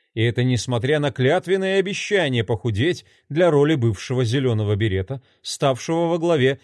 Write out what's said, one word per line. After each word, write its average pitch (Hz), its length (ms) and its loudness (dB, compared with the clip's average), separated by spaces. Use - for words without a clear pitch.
И 110 80 -4
это 120 220 0
несмотря 127 560 0
на 143 120 -2
клятвенное 185 680 0
обещание 175 640 0
похудеть 120 600 -2
для 170 200 2
роли 147 240 4
бывшего 123 500 -2
зеленого 110 520 0
берета, 98 480 -2
ставшего 165 640 -2
во 170 120 0
главе 139 440 2